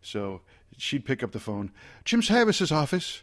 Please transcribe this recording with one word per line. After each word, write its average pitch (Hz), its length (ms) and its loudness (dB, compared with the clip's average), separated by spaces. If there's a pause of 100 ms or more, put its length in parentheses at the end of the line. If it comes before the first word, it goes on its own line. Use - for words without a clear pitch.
So 98 400 -6 (360)
she'd - 280 -4
pick 135 180 -2
up 120 100 -6
the 107 80 -6
phone, 101 320 -6 (320)
Jim 233 180 2
Savis's 214 500 4
office. 156 500 0